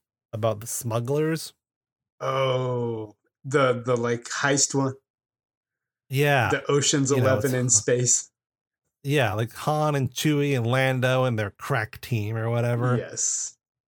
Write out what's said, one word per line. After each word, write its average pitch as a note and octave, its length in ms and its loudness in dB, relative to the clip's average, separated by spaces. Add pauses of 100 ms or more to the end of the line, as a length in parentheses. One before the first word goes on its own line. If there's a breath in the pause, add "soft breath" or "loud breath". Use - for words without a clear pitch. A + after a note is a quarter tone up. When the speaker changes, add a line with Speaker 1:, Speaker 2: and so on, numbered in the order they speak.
(320)
Speaker 1:
about G#2+ 280 -2
the A2+ 80 -12
smugglers. C#3 840 -4 (680)
Speaker 2:
Oh, B2+ 960 -2 (280)
the, C3 400 2
the, B2 120 2
like, A#2+ 280 -2
heist - 500 0
one? C3+ 200 0 (1160)
Speaker 1:
Yeah. C3+ 400 4
Speaker 2:
The C3+ 200 0
Ocean's C#3 420 2
Speaker 1:
You C#3 80 4
know, B2 80 2
Speaker 2:
Eleven C3 100 4
Speaker 1:
it's C3 160 0
Speaker 2:
in B2 140 0
space? - 600 0 (760)
Speaker 1:
Yeah, C3+ 300 2
like, A#2 200 -4
Han D3+ 420 0
and C3 160 0
Chewie C#3+ 440 0
and A#2 100 0
Lando B2+ 580 2
and B2 140 0
their G2+ 120 -2
crack - 500 -4
team A2 360 -4
or A2+ 140 -2
whatever. A#2+ 540 0
Speaker 2:
Yes. - 520 -6 (320)